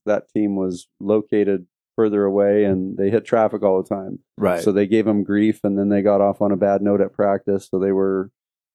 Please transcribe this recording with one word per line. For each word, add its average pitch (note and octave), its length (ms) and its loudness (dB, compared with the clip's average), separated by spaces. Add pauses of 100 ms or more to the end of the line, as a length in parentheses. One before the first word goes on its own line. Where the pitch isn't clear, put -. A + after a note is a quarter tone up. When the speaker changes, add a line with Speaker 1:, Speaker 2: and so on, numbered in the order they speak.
Speaker 1:
that G#2 240 -2
team G#2 260 -2
was F#2 320 -6 (100)
located G2+ 680 0 (300)
further G#2 280 0
away G2+ 400 2
and F#2+ 320 -2
they G2 140 0
hit A2 140 0
traffic A2 380 0
all F#2+ 200 2
the - 60 -10
time. F#2+ 300 -8 (200)
Speaker 2:
Right. F2+ 240 0
Speaker 1:
So G#2+ 100 2
they G2+ 140 2
gave G#2+ 200 0
him G#2 180 0
grief G#2 400 0
and G2+ 140 0
then G2+ 100 0
they G2+ 140 2
got G2+ 180 2
off G2+ 200 0
on G2+ 120 0
a F#2+ 40 0
bad G2 260 0
note G2+ 180 0
at G2 120 0
practice. G2 580 -2
So F#2+ 80 -2
they G2 140 0
were, F#2+ 380 -2 (440)